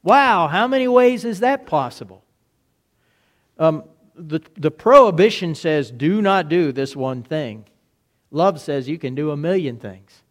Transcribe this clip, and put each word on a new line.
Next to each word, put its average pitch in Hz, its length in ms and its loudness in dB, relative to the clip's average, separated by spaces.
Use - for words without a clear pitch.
Wow, 214 460 4
how 190 200 0
many 262 200 0
ways 247 360 4
is 220 180 -6
that 269 260 0
possible? 120 560 -6
Um, 156 240 2
the, 156 260 -8
the 151 160 -2
prohibition 208 840 4
says, 147 360 -4
"Do 156 300 -2
not 190 260 0
do 160 240 0
this 135 240 -6
one 131 280 -6
thing." 113 420 -10
Love 160 320 0
says 139 260 -6
you 156 100 -6
can 131 180 -8
do 151 160 -4
a 143 60 -6
million 156 400 -4
things. 98 540 -18